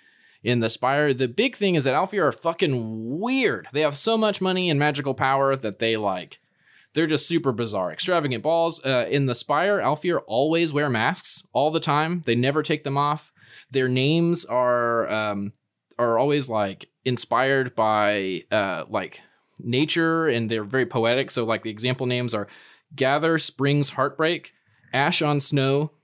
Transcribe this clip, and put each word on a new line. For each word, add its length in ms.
in 160
the 100
Spire. 440
The 160
big 260
thing 200
is 100
that 100
Alfir 320
are 40
fucking 880
weird. 540
They 80
have 160
so 200
much 240
money 280
and 80
magical 380
power 400
that 240
they, 180
like, 420
they're 140
just 200
super 260
bizarre. 400
Extravagant 500
balls. 420
Uh, 240
in 160
the 100
Spire, 440
Alfir 480
always 460
wear 160
masks 640
all 180
the 80
time. 460
They 100
never 260
take 220
them 140
off. 340
Their 160
names 580
are, 640
um, 440
are 220
always, 300
like, 400
inspired 680
by, 800
uh, 380
like, 320
nature, 680
and 240
they're 120
very 220
poetic. 460
So, 140
like, 180
the 60
example 360
names 280
are 140
Gather, 420
Spring's 540
Heartbreak, 600
Ash 300
on 180
Snow, 520